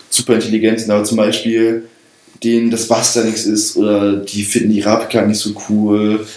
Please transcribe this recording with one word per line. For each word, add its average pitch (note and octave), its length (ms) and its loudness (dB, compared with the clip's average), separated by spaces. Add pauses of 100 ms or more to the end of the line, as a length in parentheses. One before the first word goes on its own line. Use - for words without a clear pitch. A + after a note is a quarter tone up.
super - 260 0
intelligent A2 460 0
sind, G#2 100 -4
aber G#2 140 2
zum A2+ 120 -2
Beispiel A2+ 680 0 (580)
denen A#2 280 2
das A2+ 160 -4
Basta A2+ 380 0
nichts A2 200 -2
ist G#2 320 0
oder G2+ 380 2
die G2+ 300 -6
finden A2 260 2
die G#2 100 2
Rapika G#2+ 460 0
nicht G#2+ 140 0
so A2 100 -4 (180)
cool, G#2+ 580 0 (100)